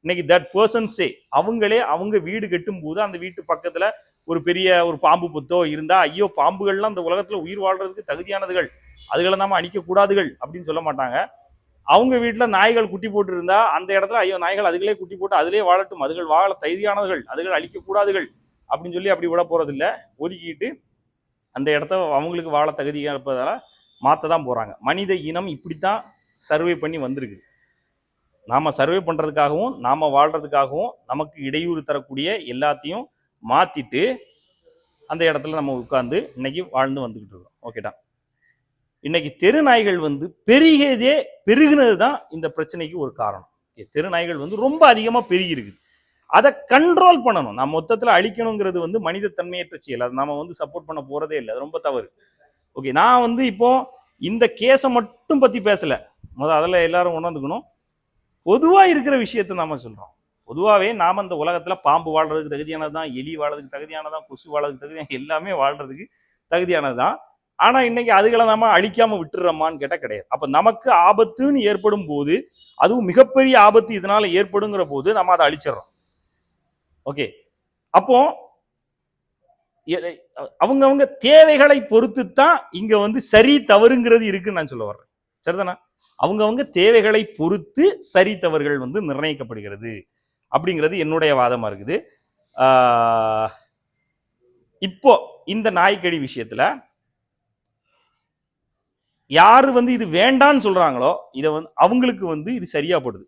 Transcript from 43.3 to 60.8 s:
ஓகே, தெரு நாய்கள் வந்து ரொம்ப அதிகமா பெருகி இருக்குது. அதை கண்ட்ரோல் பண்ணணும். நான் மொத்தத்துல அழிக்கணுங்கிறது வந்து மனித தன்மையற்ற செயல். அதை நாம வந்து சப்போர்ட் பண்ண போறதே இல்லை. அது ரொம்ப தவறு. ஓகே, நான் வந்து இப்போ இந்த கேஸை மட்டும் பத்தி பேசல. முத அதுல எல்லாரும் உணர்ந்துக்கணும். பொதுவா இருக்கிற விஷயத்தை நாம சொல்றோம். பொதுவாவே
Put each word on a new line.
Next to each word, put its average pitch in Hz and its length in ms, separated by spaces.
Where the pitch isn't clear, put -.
ஓகே, 107 160
தெரு 165 140
நாய்கள் 170 340
வந்து 185 120
ரொம்ப 277 320
அதிகமா 226 340
பெருகி 180 240
இருக்குது. 101 240
அதை 226 200
கண்ட்ரோல் 349 520
பண்ணணும். 139 320
நான் 139 160
மொத்தத்துல 196 440
அழிக்கணுங்கிறது 208 680
வந்து 202 140
மனித 190 400
தன்மையற்ற 175 400
செயல். 123 260
அதை 123 140
நாம 143 180
வந்து 165 240
சப்போர்ட் 151 260
பண்ண 151 220
போறதே 151 300
இல்லை. 110 140
அது 127 120
ரொம்ப 156 140
தவறு. 127 280
ஓகே, 135 160
நான் 233 340
வந்து 233 200
இப்போ 233 240
இந்த 226 240
கேஸை 262 280
மட்டும் 247 540
பத்தி 247 160
பேசல. 190 360
முத 143 120
அதுல 175 280
எல்லாரும் 175 320
உணர்ந்துக்கணும். 160 460
பொதுவா 320 360
இருக்கிற 277 240
விஷயத்தை 202 400
நாம 156 260
சொல்றோம். 104 280
பொதுவாவே 196 400